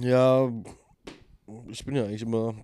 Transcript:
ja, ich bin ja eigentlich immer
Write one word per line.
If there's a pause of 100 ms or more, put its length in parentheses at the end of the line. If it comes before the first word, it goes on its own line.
ja, (1160)
ich
bin
ja
eigentlich
immer